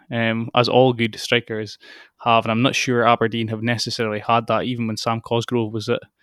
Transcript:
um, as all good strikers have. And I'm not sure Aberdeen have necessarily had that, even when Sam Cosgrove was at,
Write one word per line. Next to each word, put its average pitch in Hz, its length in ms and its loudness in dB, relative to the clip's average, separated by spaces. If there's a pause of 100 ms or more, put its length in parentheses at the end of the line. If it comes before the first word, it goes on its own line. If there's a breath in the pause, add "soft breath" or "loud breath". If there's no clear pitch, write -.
(100)
um, 117 440 -2
as 123 140 4
all 127 240 6
good 113 260 -2
strikers 110 600 -4 (400 loud breath)
have. 117 260 4
And 110 80 -2
I'm 113 80 0
not 131 140 2
sure 120 340 2
Aberdeen 113 400 2
have 110 140 -6
necessarily 113 560 -2
had 117 300 2
that, 110 160 2
even 117 220 -4
when 110 120 -4
Sam 113 240 -2
Cosgrove 117 500 -2
was 110 160 -6
at, 120 140 -2 (200 soft breath)